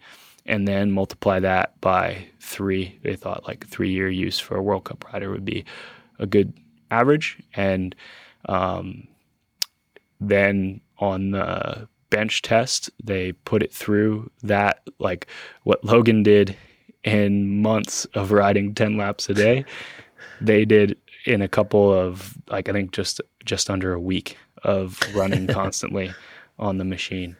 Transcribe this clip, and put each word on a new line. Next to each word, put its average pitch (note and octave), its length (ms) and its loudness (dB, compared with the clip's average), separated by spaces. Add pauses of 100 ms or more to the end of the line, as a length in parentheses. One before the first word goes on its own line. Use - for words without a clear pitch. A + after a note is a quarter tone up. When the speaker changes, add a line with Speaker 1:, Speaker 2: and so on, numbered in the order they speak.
(460)
Speaker 1:
and G2+ 220 0
then G2+ 220 0
multiply F#2+ 500 0
that F#2 400 0
by F#2 460 0 (140)
three. F#2+ 600 -6
They G2+ 140 -6
thought, - 320 -10
like, - 180 -12
three-year F#2+ 440 -2
use F#2 280 -4
for - 200 -8
a F#2+ 40 -4
World G2 220 -2
Cup - 260 -14
rider G2 200 -8
would G2 160 -8
be - 180 -6 (540)
a - 80 -4
good G2 260 4 (380)
average. C#3 480 0 (160)
And, F#2+ 400 -2 (520)
um, F#2 600 -4 (1120)
then G2 600 2 (180)
on G2 320 -2
the G2 580 -4 (220)
bench A2 320 0
test, - 480 0 (120)
they F#2+ 300 -4
put G#2 300 -2
it - 100 -6
through G#2+ 580 0 (120)
that, G2+ 440 0 (120)
like, F2+ 280 -4 (380)
what G2+ 200 2
Logan A2 380 6
did G2+ 340 6 (460)
in G2+ 600 2
months G#2+ 420 0 (100)
of G2 180 -2
riding G2+ 420 4
ten G#2+ 220 0
laps G2+ 320 -4
a G2 60 0
day, A#2 300 4 (380)
Speaker 2:
<laughs> - 380 -20
Speaker 1:
they G#2+ 240 6
did G#2 320 6 (300)
in A2+ 160 2
a F#2+ 60 -2
couple G2+ 440 4
of, F#2 420 -2 (140)
like, G2 200 -6
I G#2 40 -4
think G2 200 -4
just, - 280 -6 (240)
just - 260 -4
under F#2 240 -2
a F2 60 -6
week F2+ 360 -4 (260)
of F#2+ 360 -2 (160)
running F#2+ 320 0
Speaker 2:
<laughs> F#2+ 140 -2
Speaker 1:
constantly F#2+ 520 -4 (460)
on G2 200 -2
the F#2+ 60 -4
machine. F2+ 560 -6